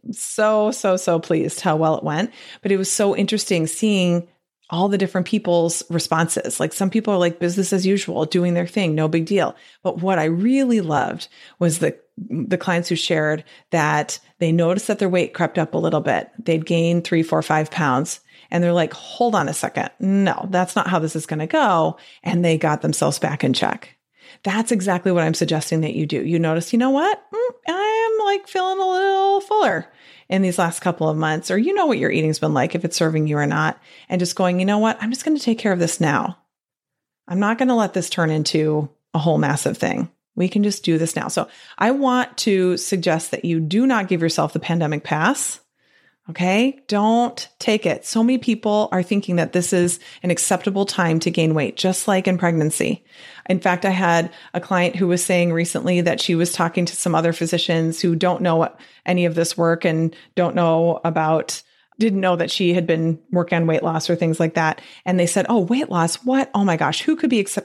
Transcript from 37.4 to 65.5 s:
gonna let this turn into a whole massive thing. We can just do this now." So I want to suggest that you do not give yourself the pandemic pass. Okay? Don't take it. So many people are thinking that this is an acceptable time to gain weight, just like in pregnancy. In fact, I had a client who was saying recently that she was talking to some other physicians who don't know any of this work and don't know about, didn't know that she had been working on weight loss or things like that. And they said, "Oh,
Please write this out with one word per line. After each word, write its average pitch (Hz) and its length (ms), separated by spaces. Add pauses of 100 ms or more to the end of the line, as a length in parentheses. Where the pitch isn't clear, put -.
gonna 254 180
let 214 180
this 180 160
turn 165 200
into 151 600 (240)
a 156 60
whole 151 180
massive 151 400
thing. - 320 (260)
We 180 140
can 208 140
just 202 200
do 165 140
this 160 180
now." - 140
So - 180 (300)
I 220 140
want 254 480
to 185 380
suggest 170 540
that - 140
you 165 140
do 185 280
not 220 200
give 180 140
yourself 156 320
the 170 60
pandemic 151 440
pass. 160 560 (720)
Okay? 196 600
Don't 226 580 (100)
take 214 280
it. - 200
So - 160
many 254 160
people 214 540
are 185 100
thinking 185 360
that 165 160
this 180 180
is 175 260 (260)
an 180 60
acceptable 190 560
time 165 360
to 170 100
gain 160 220
weight, 151 240
just 185 280
like 190 220
in 185 100
pregnancy. 160 680 (440)
In 185 100
fact, 180 260
I 190 60
had 175 400 (220)
a 180 60
client 175 360
who 185 120
was 175 160
saying 175 300
recently 170 480
that 170 180
she - 160
was 170 160
talking 175 340
to - 100
some 170 200
other 165 180
physicians 165 680
who 170 140
don't 180 260
know 165 280 (360)
any 180 200
of 165 100
this 165 220
work 165 280
and 160 300 (200)
don't 175 200
know 165 500
about, 160 560 (360)
didn't 208 220
know 185 160
that 170 160
she 175 220
had 175 120
been 165 340 (120)
working 175 260
on 165 100
weight 160 160
loss 165 260
or 175 60
things 165 240
like 165 160
that. 160 260 (240)
And 180 140
they 175 80
said, 185 220
"Oh, 233 100